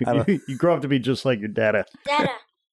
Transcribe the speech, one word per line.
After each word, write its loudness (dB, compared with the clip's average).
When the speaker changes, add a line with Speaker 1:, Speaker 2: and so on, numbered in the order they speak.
Speaker 1:
I 0
don't 0
Speaker 2:
you, 2
you -8
grow 4
up -4
to -6
be 2
just -2
like 2
your -6
dada. 0
Speaker 3:
Dada, 0